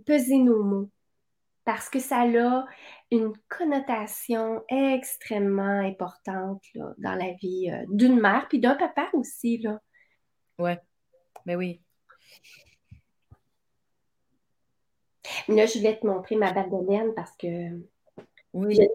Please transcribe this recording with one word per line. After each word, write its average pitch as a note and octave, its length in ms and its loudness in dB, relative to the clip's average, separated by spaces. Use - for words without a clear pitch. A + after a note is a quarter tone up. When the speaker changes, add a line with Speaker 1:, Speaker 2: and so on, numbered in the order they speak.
Speaker 1:
peser C4+ 340 2
nos A#3 260 6
mots G3+ 260 -2
parce A3 240 -6
que C4+ 120 -4
ça B3 220 0
a A#3+ 420 2
une A3 200 2
connotation A3+ 1200 -4
extrêmement G3+ 1120 0
importante, F#3+ 840 -6
là, - 240 -10
dans F#3+ 160 -6
la F#3 200 -4
vie, F#3 360 -6
euh, - 180 -8
d'une B3 300 6
mère G#3+ 300 2
puis C#4+ 100 0
d'un A#3+ 160 4
papa D#4 380 -2
aussi, A#3 460 -2
là. G#3+ 200 -6
Speaker 2:
Ouais, F3 220 -2
mais F3 80 -4
oui. F3+ 260 -6
Speaker 1:
Là, G#3+ 180 6
je A3+ 120 0
voulais G#3+ 200 0
te - 80 -2
montrer F#3+ 300 -2
ma G3 160 2
balle F#3 180 -2
de F#3 200 -2
laine A3 240 0
parce E3+ 220 -12
que - 100 -10
Speaker 2:
Oui. G3+ 200 0
Speaker 1:
je G#3 60 6
l'ai G3+ 140 8